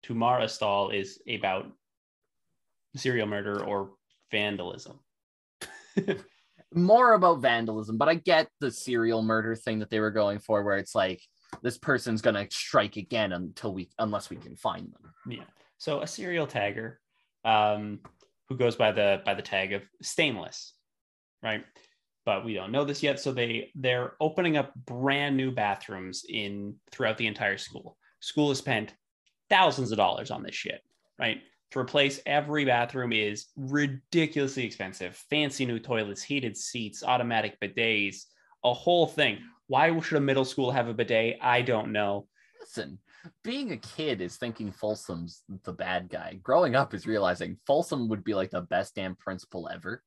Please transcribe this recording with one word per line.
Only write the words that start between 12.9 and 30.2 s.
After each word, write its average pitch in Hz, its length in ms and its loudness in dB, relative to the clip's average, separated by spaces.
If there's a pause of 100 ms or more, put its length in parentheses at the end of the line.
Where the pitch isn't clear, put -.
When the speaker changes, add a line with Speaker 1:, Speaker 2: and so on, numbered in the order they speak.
Speaker 2:
again 104 340 -2
until 92 440 -6
we, 92 140 -8 (100)
unless 107 320 -4
we 87 60 -12
can - 180 -18
find 90 360 -8
them. - 220 -20 (140)
Speaker 1:
Yeah. 123 160 -12 (340)
So 147 240 -4
a 170 60 -6
serial 175 400 -4
tagger, 110 480 -4 (480)
um, 107 560 4 (500)
who 131 80 -6
goes 120 180 2
by 107 160 6
the, 98 320 4
by 101 120 0
the 101 80 -10
tag 95 280 -2
of 98 120 -4 (180)
Stainless, - 720 -2 (680)
right? 110 200 -2 (640)
But 101 180 0
we 113 120 -4
don't 95 160 -6
know 143 140 2
this 143 180 -4
yet. 139 160 0
So 139 120 -4
they, 117 440 -2
they're 123 440 -2
opening 156 380 0
up 135 160 -2
brand 139 640 0
new 131 140 0
bathrooms 98 760 -4
in, 101 480 -6 (160)
throughout 110 280 -2
the 117 80 0
entire 101 320 -2
school. - 380 -16 (240)
School 147 280 2
has 135 80 0
spent 113 380 -4 (560)
thousands 139 400 4
of 110 60 0
dollars - 340 2